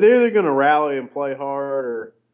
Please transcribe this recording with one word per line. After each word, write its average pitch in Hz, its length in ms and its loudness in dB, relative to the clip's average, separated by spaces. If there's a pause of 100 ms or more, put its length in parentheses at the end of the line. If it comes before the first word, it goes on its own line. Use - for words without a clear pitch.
They're 226 120 6
either 240 160 4
gonna 190 220 0
rally 143 460 2
and 123 120 -10
play 139 240 -6
hard 139 500 -6
or 113 300 -8 (200)